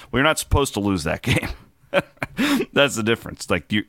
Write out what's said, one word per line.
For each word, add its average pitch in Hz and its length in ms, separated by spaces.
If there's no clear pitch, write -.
Well, 120 100
you're 135 40
not 151 160
supposed - 360
to 107 40
lose 98 240
that - 180
<laughs> - 0
game. - 280
That's 135 240
the 110 80
difference. - 460
Like, 90 240
you, 107 160